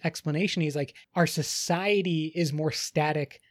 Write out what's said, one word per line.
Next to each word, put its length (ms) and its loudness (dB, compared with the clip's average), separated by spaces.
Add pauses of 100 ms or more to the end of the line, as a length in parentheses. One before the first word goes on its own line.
explanation. 560 -2
He's 160 0
like, 180 -4 (180)
"Our 140 4
society 1080 0
is 200 0
more 180 0
static 800 -2